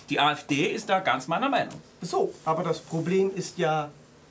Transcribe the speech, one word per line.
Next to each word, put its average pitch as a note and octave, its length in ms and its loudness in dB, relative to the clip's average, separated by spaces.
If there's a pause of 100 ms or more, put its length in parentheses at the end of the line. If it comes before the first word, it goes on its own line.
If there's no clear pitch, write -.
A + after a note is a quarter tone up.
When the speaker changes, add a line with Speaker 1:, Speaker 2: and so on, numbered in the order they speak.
Speaker 1:
Die C#3+ 120 2
A D3 100 6
F - 160 -6
D D3 200 2
ist - 200 -4
da F#3+ 140 2
ganz B2+ 260 0
meiner G3+ 220 0
Meinung. C#3 320 -2 (200)
Speaker 2:
So, G3 320 0 (120)
aber D#3+ 180 0
das D#3+ 160 -2
Problem F3+ 560 0
ist - 220 -8
ja, D#3 340 0 (400)